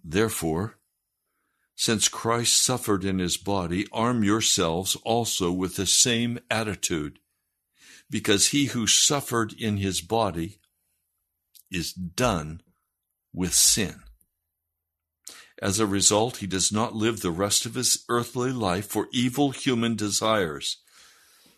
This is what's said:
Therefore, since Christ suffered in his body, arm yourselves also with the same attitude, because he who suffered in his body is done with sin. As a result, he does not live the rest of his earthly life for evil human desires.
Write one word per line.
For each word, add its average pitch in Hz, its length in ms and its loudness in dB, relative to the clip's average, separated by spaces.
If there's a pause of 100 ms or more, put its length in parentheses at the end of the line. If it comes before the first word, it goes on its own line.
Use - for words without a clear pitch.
Therefore, 90 760 -2 (1000)
since 107 280 2
Christ - 520 0
suffered 107 420 0
in 95 140 -2
his 90 200 0
body, 92 540 -2
arm 117 320 0
yourselves 95 800 0
also 113 480 0
with 92 260 -2
the 95 100 -2
same 120 500 2 (100)
attitude, 90 680 -4 (920)
because 104 420 2
he 143 160 2
who 113 200 -2
suffered 117 680 2
in 104 240 -2
his 95 220 -2
body 85 600 -2 (1120)
is 87 200 -4
done 87 680 -4 (720)
with 131 220 -2
sin. - 480 2 (1600)
As 98 200 0
a 110 80 4
result, 104 500 4
he 104 80 -8
does 92 260 0
not 107 220 0
live 110 280 0
the 90 100 0
rest 98 340 0
of 117 80 -8
his 123 340 0
earthly 120 440 -2
life 101 340 0
for - 260 -2
evil 127 380 2
human 117 460 0
desires. 104 840 -2 (800)